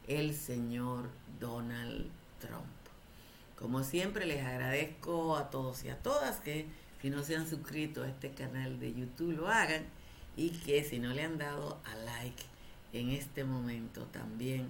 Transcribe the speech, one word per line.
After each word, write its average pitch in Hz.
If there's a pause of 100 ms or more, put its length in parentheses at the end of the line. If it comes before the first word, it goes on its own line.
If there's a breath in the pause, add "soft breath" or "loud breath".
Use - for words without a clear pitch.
el 147
señor 123 (280)
Donald 120 (300)
Trump. 113 (920 loud breath)
Como 131
siempre, 190
les 147
agradezco 151
a 143
todos 131
y 127
a -
todas 269
que 151 (380 loud breath)
si 139
no 143
se 156
han 160
suscrito 151
a 131
este 135
canal 131
de 123
YouTube 127
lo 160
hagan, 160 (500 loud breath)
y 165
que 147
si 127
no 123
le 147
han 165
dado 147
a 107
like 120 (500 loud breath)
en 120
este 139
momento 120
también 123